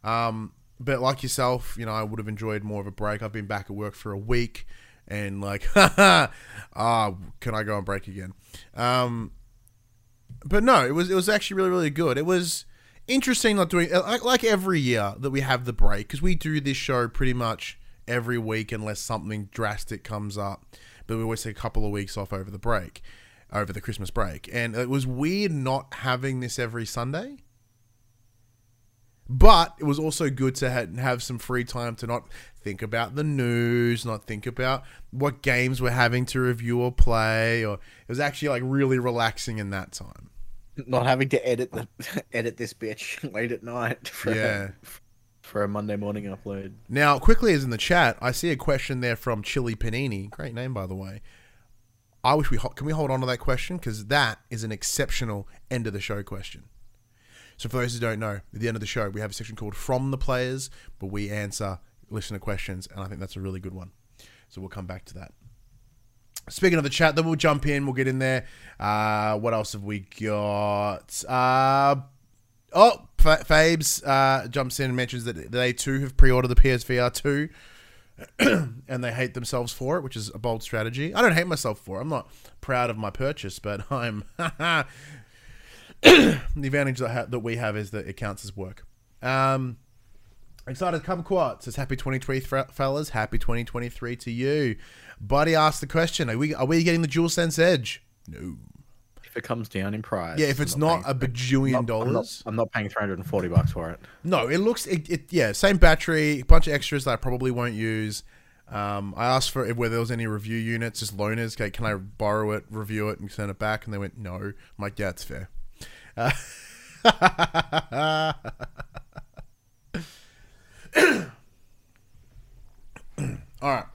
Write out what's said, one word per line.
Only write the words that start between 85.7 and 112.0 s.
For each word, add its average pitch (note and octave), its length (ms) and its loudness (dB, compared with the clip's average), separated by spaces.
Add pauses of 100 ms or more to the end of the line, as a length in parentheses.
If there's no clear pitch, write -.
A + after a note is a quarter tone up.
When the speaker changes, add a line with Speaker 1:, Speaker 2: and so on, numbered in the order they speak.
Speaker 1:
the C4+ 400 10 (160)
advantage C3+ 420 0
that A#2+ 100 -2
ha-, A#2 200 -4
that B2 100 -4
we A2+ 160 -4
have G#2+ 220 -2
is G#2 140 -8
that G#2+ 140 -8
it F#2+ 120 -12
counts G2+ 260 -8
as G2+ 120 -14
work. F#2+ 300 -12 (360)
Um, C3 560 0 (880)
Excited E3+ 360 -4
Kumquat E3+ 600 -2
says, B2 120 -10
"Happy C3+ 220 -4
twenty C3 220 -4
twenty-three, C3+ 420 -2 (100)
fellas. C#3 380 -4
Happy A2 280 -2
twenty A#2 280 0
twenty-three A#2+ 520 -8
to A#2+ 140 -10
you." C3 460 0 (420)
Buddy D3 360 2
asked D#3 260 4
the C#3+ 60 -8
question, E3 420 0
"Are A2+ 80 -2
we, D3+ 160 0
are C3 120 0
we E3 180 4
getting E3+ 180 2
the D#3+ 80 0
DualSense E3 500 0
Edge?" D#3+ 420 2 (280)
No. D#2+ 260 -10 (680)
Speaker 2:
If - 100 -18
it A#2+ 80 -6
comes A#2 240 -6
down G2+ 260 -4
in G#2+ 80 -6
price, F#2 380 -4
Speaker 1:
Yeah, D3+ 80 2
if C3+ 120 0
Speaker 2:
I'm D3 40 0
Speaker 1:
it's C#3 140 -4
Speaker 2:
not D#3+ 280 2
Speaker 1:
not C3 140 -2
Speaker 2:
paying B2+ 120 -2
Speaker 1:
a - 20 -8
bajillion C3 340 2
Speaker 2:
I'm C3 60 2
not, B2 60 2
I'm A#2+ 60 -2
not, A2+ 280 0
Speaker 1:
dollars. - 320 -4
Speaker 2:
I'm G#2+ 100 -6
not A2+ 160 -2
paying G#2+ 160 -2
three G#2 140 -4
hundred F#2+ 180 -4
and G2 80 -8
forty F#2 220 -2
bucks E2+ 240 4
for E2 160 -6
it. E2+ 100 -12 (240)
Speaker 1:
No, D#3+ 240 0
it D#3+ 120 0
looks, A3+ 260 0
it, E3 240 -4
it, E3+ 240 -6
yeah, B2+ 180 2
same G3 260 4
battery, D#3 640 8
a B2 40 -12
bunch - 220 12
of D3+ 60 2
extras C#3 320 -2
that C#3 60 0
I A#2 60 0
probably B2+ 340 -2
won't A#2+ 220 -2
use. A2 500 -4 (460)
Um, G2+ 480 -6
I A#2 80 -2
asked B2+ 260 2
for C3 140 -2
if, A#2 100 -2
where A#2 140 -2
there A#2 100 -2
was A#2 120 -2
any A#2 160 -4
review G#2+ 300 -6
units, A2+ 440 -4
just G2 160 -8
loaners. A2 420 -4
"Okay, G#2 120 -4
can A#2+ 140 -6
I G#2+ 100 -2
borrow G#2 560 -2